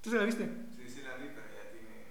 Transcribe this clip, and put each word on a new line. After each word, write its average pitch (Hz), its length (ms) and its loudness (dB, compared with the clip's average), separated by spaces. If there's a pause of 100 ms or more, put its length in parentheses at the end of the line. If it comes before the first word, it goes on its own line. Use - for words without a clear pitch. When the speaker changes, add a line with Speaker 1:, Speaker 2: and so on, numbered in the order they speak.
Speaker 1:
¿Tú 220 100 -2
se 240 60 8
la 208 60 8
viste? 226 220 6 (300)
Speaker 2:
Sí, 127 120 -8
sí 131 140 -6
la 131 140 -6
vi, 143 140 -4
pero - 180 -6
ya - 240 -6
tiene - 400 -8